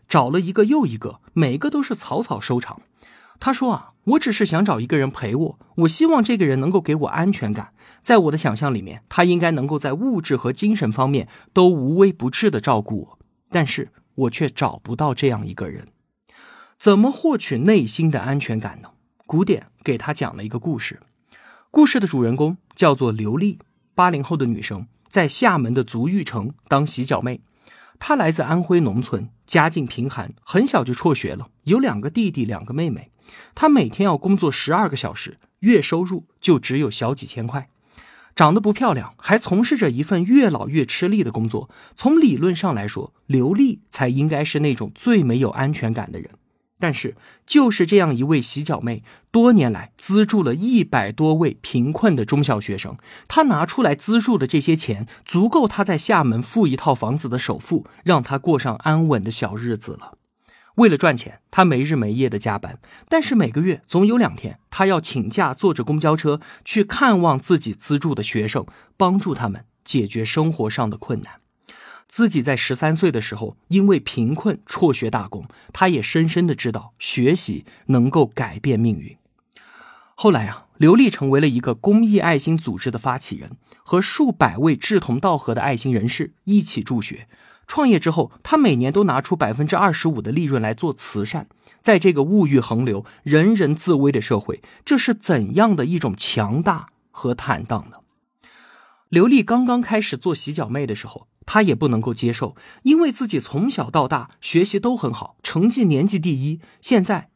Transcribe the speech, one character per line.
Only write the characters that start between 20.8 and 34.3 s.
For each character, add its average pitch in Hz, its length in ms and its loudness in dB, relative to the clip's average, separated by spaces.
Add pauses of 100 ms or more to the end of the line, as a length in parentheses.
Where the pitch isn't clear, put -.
故 302 140 8
事 247 160 4
的 196 60 2
主 139 160 0
人 117 120 2
公 156 220 0 (180)
叫 151 200 4
做 123 180 0
刘 110 240 -4
丽， 180 220 -2 (360)
八 180 140 4
零 143 160 -4
后 170 100 -6
的 139 120 -2
女 107 160 -4
生， 95 240 -10 (220)
在 170 200 0
厦 202 300 0
门 120 160 -2
的 127 100 0
足 117 240 -4
浴 185 160 -2
城 117 300 -8 (140)
当 147 180 0
洗 127 180 -6
脚 135 160 -2
妹。 123 220 -8 (560)
她 - 180 0
来 165 160 2
自 160 80 -4
安 160 220 0
徽 175 180 2
农 120 220 0
村， 113 260 -6 (180)
家 160 220 4
境 156 180 -4
贫 117 220 -6
寒， - 240 -12 (100)
很 220 240 0
小 185 160 2
就 120 120 -4
辍 156 200 0
学 76 200 -6
了， - 140 -12 (160)
有 190 140 4
两 165 220 -2
个 131 80 -6
弟 196 220 -2
弟， 131 160 -4
两 104 180 -8
个 113 80 -12
妹 160 160 -2
妹。 - 220 -8 (440)
她 311 140 2
每 269 220 4
天 196 160 0
要 165 100 2
工 190 180 0